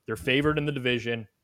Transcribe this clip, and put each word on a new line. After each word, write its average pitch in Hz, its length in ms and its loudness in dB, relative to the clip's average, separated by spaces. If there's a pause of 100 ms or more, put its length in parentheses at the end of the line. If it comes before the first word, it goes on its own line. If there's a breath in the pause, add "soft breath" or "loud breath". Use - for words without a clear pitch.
They're 110 80 -4
favored 143 420 2
in 147 80 -2
the 147 60 -2
division. 117 560 -2 (160)